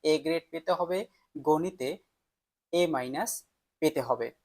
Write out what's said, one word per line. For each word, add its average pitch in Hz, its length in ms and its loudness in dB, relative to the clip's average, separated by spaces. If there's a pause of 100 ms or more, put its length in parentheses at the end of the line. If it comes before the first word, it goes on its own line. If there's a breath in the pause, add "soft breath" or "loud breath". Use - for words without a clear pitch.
এ 156 140 4
গ্রেড 160 320 -2
পেতে 165 220 -4
হবে, 175 260 -2 (380)
গণিতে 156 520 0 (840)
এ 175 140 4
মাইনাস 143 440 -2 (520)
পেতে 151 200 2
হবে। 117 240 0 (180)